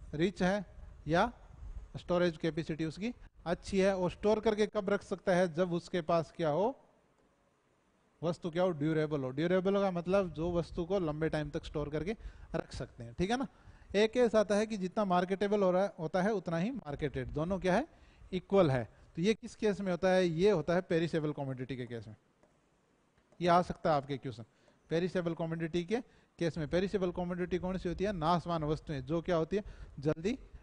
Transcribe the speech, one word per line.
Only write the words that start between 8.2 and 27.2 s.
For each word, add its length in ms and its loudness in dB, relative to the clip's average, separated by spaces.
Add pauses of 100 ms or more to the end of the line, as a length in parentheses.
वस्तु 280 -4
क्या 120 0
हो, 100 2
durable 500 0
हो। 80 -4
Durable 500 2
का 100 2
मतलब 440 0
जो 180 -2
वस्तु 320 -2
को 160 0
लंबे 280 -2
time 220 -2
तक 140 -6
store 260 -4
करके 260 -4 (380)
रख 180 -6
सकते 320 -10
हैं, 100 -14
ठीक 160 0
है 60 2
ना। 100 -4 (500)
एक 160 4
case 220 4
आता 220 4
है 100 2
कि 100 -6
जितना 300 -2
marketable 560 2
हो 80 6
रहा 120 4
है, 160 0
होता 240 0
है 100 2
उतना 260 -2
ही 140 0
marketed, 580 -4
दोनों 280 -2
क्या 160 2
है, 120 2 (460)
equal 380 4
है। 140 0 (320)
तो 60 -2
ये 120 4
किस 220 -10
case 240 0
में 100 -2
होता 180 2
है? 180 6
ये 240 4
होता 240 2
है 100 4
perishable 480 0
commodity 440 -6
के 100 -8
case 220 -10
में। 80 -16 (1200)
ये 80 2
आ 140 8
सकता 280 -2
है 60 6
आपके 220 -2
question, 260 -10 (460)
Perishable 440 0
commodity 500 -2
के 160 -2 (380)
case 200 -2
में। 100 -4
Perishable 440 0
commodity 460 -2